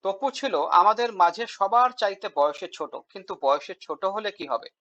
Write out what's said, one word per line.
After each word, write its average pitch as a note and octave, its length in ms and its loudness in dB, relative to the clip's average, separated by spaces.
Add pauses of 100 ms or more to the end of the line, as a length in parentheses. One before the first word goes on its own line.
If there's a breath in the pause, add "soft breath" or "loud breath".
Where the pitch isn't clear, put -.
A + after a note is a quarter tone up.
তপু G3 300 -4
ছিল F#3 340 -2
আমাদের A3 480 4
মাঝে F#3+ 340 2
সবার A#3 420 2
চাইতে G3+ 460 -4
বয়সে D3 320 0
ছোট, D#3 280 -10
কিন্তু - 460 -14
বয়সে D3 340 -2
ছোট - 300 -10
হলে G3+ 260 -4
কি F3 160 -12
হবে B2 220 -6 (120)